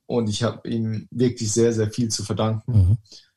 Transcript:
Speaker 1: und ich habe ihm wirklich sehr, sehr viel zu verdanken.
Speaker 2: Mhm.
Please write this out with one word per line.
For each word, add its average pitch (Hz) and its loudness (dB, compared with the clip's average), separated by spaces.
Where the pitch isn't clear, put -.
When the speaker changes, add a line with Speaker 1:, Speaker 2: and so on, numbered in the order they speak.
Speaker 1:
und 117 0
ich 101 -2
habe 110 -4
ihm 113 -4
wirklich 120 0
sehr, 117 4
sehr 110 -2
viel 120 -2
zu 110 -6
verdanken. 110 -2
Speaker 2:
Mhm. 101 6